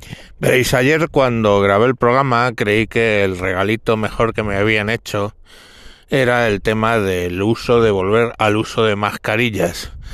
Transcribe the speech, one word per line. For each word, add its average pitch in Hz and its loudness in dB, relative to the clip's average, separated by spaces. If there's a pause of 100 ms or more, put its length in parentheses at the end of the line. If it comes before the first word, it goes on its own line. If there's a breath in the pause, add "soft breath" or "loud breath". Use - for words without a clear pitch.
(380 loud breath)
Veréis, 127 0
ayer 147 2
cuando 113 2
grabé 98 4
el 131 0
programa 123 2
creí 107 0
que 110 0
el 95 -2
regalito 98 -2
mejor 110 -2
que 110 -4
me 101 -4
habían 107 0
hecho 104 -6 (760 loud breath)
era 123 2
el 101 0
tema 110 0
del 90 -2
uso, 117 2
de 110 4
volver 104 0
al 107 2
uso 110 -2
de 107 2
mascarillas 104 -4 (220 loud breath)